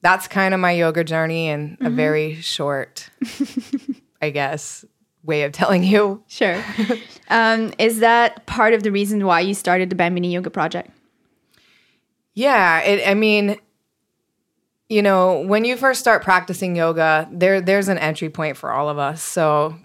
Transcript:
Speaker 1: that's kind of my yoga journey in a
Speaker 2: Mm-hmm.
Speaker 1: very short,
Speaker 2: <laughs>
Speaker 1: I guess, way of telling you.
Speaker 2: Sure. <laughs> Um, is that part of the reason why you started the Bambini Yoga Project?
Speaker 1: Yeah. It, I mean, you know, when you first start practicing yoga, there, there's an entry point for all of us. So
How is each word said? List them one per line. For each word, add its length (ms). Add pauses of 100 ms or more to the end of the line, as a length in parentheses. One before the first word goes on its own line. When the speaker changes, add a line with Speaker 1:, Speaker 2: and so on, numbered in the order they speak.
Speaker 1:
that's 240
kind 280
of 40
my 120
yoga 320
journey 440
in 320
a 40
Speaker 2:
Mm-hmm. 120
Speaker 1:
very 460
short, 640 (540)
Speaker 2:
<laughs> 600
Speaker 1:
I 100
guess, 520 (380)
way 220
of 80
telling 320
you. 440
Speaker 2:
Sure. 320 (100)
<laughs> 600
Um, 480
is 220
that 480
part 260
of 80
the 100
reason 360
why 140
you 120
started 380
the 40
Bambini 360
Yoga 180
Project? 400 (1400)
Speaker 1:
Yeah. 480
It, 260
I 60
mean, 440 (1300)
you 140
know, 380
when 240
you 120
first 220
start 240
practicing 520
yoga, 560
there, 300
there's 260
an 120
entry 300
point 280
for 140
all 180
of 80
us. 240
So 640